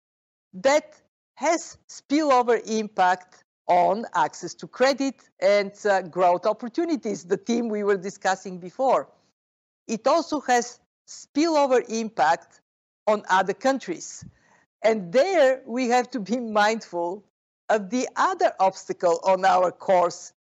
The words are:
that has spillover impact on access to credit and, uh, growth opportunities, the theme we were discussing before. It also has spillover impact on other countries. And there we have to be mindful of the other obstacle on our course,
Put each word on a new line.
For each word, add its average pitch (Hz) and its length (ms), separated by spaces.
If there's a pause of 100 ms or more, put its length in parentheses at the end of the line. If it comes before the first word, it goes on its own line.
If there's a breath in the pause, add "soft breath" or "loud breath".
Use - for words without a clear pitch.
(540)
that 269 480 (340)
has 320 420 (120)
spillover 262 800
impact 208 720 (240)
on 180 460
access 160 400
to - 140
credit 269 480 (240)
and, 202 340 (160)
uh, 190 140
growth 175 420
opportunities, 220 800
the 175 140
theme 233 300
we 208 160
were 202 140
discussing 190 640
before. 185 500 (800)
It 220 200
also 302 340
has 240 380 (280)
spillover 285 840
impact 196 720 (460)
on 208 200
other 190 260
countries. - 680 (600 soft breath)
And 208 280
there 269 540
we 247 220
have 247 240
to 269 80
be 208 200
mindful 208 840 (460)
of 202 200
the 247 260
other 339 440
obstacle 190 640
on 190 200
our 185 280
course, 180 600 (280)